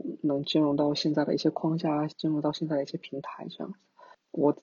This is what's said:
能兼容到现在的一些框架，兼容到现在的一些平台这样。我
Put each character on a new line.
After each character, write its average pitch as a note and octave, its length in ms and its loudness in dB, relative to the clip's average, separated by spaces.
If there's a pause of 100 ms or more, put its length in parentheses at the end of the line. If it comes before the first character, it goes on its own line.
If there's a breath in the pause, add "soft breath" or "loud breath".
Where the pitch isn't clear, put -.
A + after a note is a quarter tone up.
(220)
能 C#3+ 200 2
兼 D#3 200 2
容 C#3+ 120 4
到 D3 200 2
现 D3+ 200 0
在 D3+ 100 4
的 - 100 0
一 D3 40 0
些 D#3 120 2
框 D#3+ 260 0
架， D#3 320 0
兼 - 220 -4
容 D3+ 100 0
到 D3 100 0
现 D#3 160 -4
在 D#3 100 0
的 C#3 60 0
一 C#3+ 40 -4
些 - 100 -10
平 C#3 240 -8
台 - 300 -12
这 - 120 -12
样。 - 120 -10 (580 soft breath)
我 D3 300 4